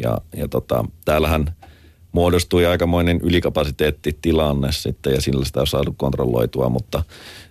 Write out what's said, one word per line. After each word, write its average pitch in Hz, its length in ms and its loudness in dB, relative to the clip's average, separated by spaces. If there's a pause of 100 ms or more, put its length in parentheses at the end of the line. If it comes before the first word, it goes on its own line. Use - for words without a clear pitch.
Ja, 58 160 0 (180)
ja 65 120 -6
tota, 64 360 -2 (200)
täällähän 78 500 0 (640)
muodostui 87 500 4
aikamoinen 87 560 2
ylikapasiteettitilanne 76 1500 0
sitten, 65 400 -4
ja 65 80 2
sillä 67 240 0
sitä 65 160 -4
on 67 60 2
saatu 69 300 -2
kontrolloitua, 64 720 0
mutta 62 360 -2 (460)